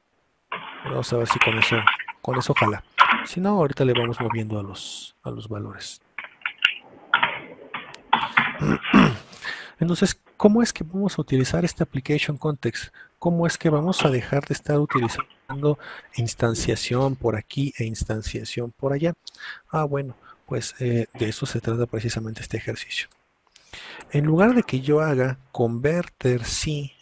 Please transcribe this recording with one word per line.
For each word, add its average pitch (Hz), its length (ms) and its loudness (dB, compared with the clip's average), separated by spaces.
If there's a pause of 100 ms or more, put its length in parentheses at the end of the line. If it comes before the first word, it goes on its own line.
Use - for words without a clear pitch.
(840)
Vamos 131 300 -4
a 120 40 2
ver 117 120 0
si - 100 2
con 113 180 2
eso, 113 200 4 (440)
con 127 160 -2
eso 131 160 0
jala. 107 300 0 (420)
Si - 140 -8
no, 196 120 2
ahorita 147 340 2
le 127 80 4
vamos 120 260 0
moviendo 110 400 -2
a 101 40 -4
los, - 600 -10
a 127 60 -8
los 113 180 -10
valores. 104 540 -10 (2500)
<clears throat> - 1200 2
Entonces, 175 400 2 (160)
¿cómo 214 260 6
es 240 120 2
que - 100 -6
vamos 185 340 -2
a 156 40 0
utilizar 135 420 2
este 170 200 2
application 147 540 -2
context? - 560 -4 (240)
¿Cómo 170 300 2
es 156 100 0
que 170 120 2
vamos 156 340 2
a 156 60 6
dejar 135 360 0
de 143 100 -4
estar - 220 0
utilizando 143 1000 0 (360)
instanciación 120 1000 0
por 113 220 0
aquí 139 400 -4
e 113 80 -2
instanciación 113 840 -6
por 135 220 -2
allá? 160 200 0 (560)
Ah, 160 140 0
bueno, 143 320 -4 (320)
pues, 123 320 -4
eh, 120 340 2
de 110 160 -2
eso - 160 -6
se - 160 -2
trata 117 240 0
precisamente 113 560 -4
este - 160 -6
ejercicio. - 520 -6 (1040)
En 147 140 2
lugar 185 300 6
de 240 80 6
que 131 180 -2
yo 147 200 4
haga 131 360 2 (140)
converter 123 920 0
si 147 580 -2